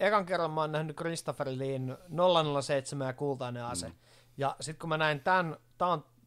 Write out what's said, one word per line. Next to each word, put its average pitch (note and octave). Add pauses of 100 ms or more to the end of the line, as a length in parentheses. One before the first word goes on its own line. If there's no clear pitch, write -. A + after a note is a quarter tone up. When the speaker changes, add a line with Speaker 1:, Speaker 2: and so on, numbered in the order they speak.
Speaker 1:
ekan G3+
kerran E3+
mä D#3
oon D#3
nähnyt D#3
Christopher D#3+
Leen C3 (100)
nolla E3+
nolla C#3+
seitsemän C#3
ja C3
Kultainen B2+
ase. B2
Speaker 2:
Mm. - (420)
Speaker 1:
Ja C#3
sit D#3
kun E3+
mä D#3
näin D3+
tän, F3+ (220)
tää F3+
on, D#3+ (220)